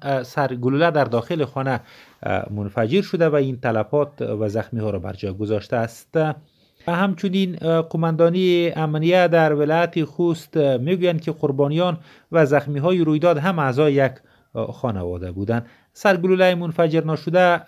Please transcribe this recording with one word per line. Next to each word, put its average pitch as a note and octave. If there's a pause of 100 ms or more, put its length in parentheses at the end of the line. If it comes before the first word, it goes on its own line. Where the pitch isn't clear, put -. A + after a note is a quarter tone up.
(240)
سرگلوله C3+
در D3
داخل A#2+
خانه C3 (680)
منفجر A2
شده E3+
و D3+
این C3+
تلفات B2+
و A2
زخمی A2
ها G#2+
را G2
بر F#2+
جای G2
گذاشته G#2
است. - (720)
و F3
همچنین F#3 (260)
قماندانی E3+
امنیه D#3+
در D#3+
ولایت D#3+
خوست E3
می‌گویند D#3+
که E3
قربانیان D3+ (340)
و D#3+
زخمی C#3+
های F3
رویداد D#3
هم E3
اعضای D3
یک C3+ (600)
خانواده F2+
بودند. G#2 (280)
سرگلوله F#3
منفجر E3
ناشده E3+